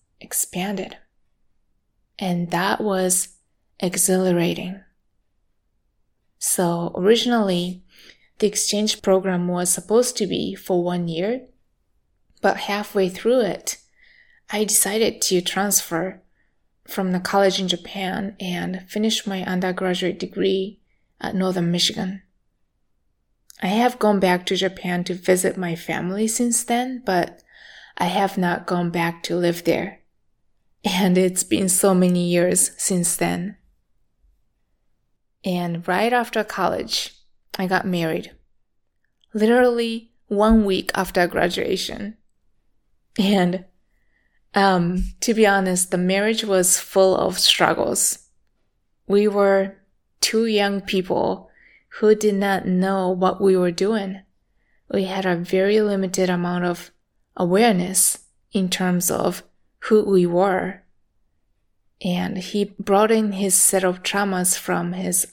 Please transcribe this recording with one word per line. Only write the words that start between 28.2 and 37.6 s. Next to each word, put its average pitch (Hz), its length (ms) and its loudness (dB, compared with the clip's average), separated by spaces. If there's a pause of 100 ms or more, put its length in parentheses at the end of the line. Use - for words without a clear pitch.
not 175 300 -2
gone 175 220 -2
back 170 340 -4
to 170 100 -4
live 170 300 0
there. - 380 -2 (800)
And 185 340 2
it's 185 240 0
been - 260 0
so 190 240 4
many 180 360 2
years 180 480 2
since 175 400 -2
then. 175 400 -4 (1900)
And 175 440 -4
right 202 240 2
after 226 320 0
college, - 720 -4 (440)
I 190 80 -2